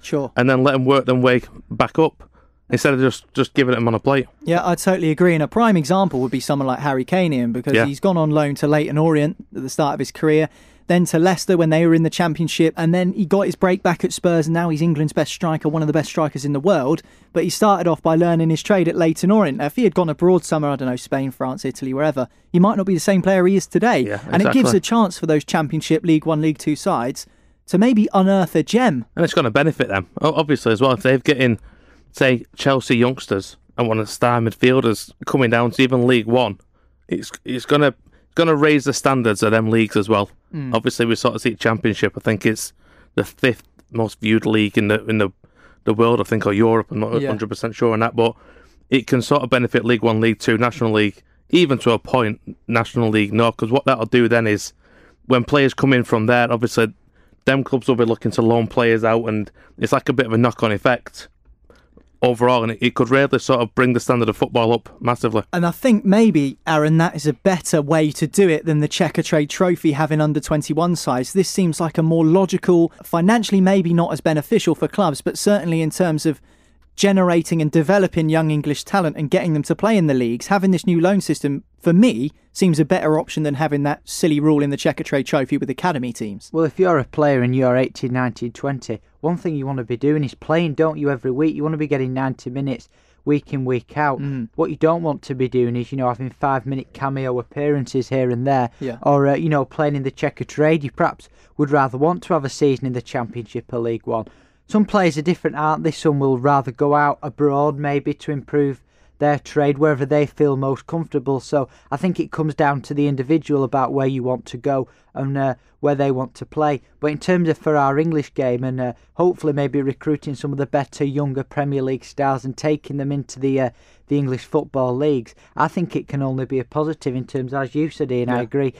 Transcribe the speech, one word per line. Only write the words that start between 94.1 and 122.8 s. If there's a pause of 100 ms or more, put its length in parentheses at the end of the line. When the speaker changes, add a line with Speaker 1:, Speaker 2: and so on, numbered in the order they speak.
Speaker 1:
Mm.
Speaker 3:
What
you
don't
want
to
be
doing
is,
you
know,
having
five-minute
cameo
appearances
here
and
there, (100)
Speaker 1:
Yeah.
Speaker 3:
or,
uh,
you
know,
playing
in
the
Checkatrade.
You
perhaps (300)
would
rather
want
to
have
a
season
in
the
Championship
or
League
One. (420)
Some
players
are
different,
aren't
they?
Some
will
rather
go
out
abroad,
maybe,
to
improve (360)
their
trade
wherever
they
feel
most
comfortable.
So (220)
I
think
it
comes
down
to
the
individual
about
where
you
want
to
go (260)
and,
uh, (260)
where
they
want
to
play. (180)
But
in
terms
of
for
our
English
game
and,
uh, (220)
hopefully
maybe
recruiting
some
of
the
better
younger
Premier
League
stars
and
taking